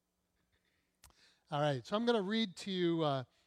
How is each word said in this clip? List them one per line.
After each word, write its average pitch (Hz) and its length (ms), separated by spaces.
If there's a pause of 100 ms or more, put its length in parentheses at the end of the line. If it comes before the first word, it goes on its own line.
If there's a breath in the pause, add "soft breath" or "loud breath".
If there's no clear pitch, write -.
(1500 soft breath)
All 147 100
right, 143 260
so 202 100
I'm 226 80
gonna 233 180
read 208 340
to - 140
you, 170 320
uh, 139 220 (220 soft breath)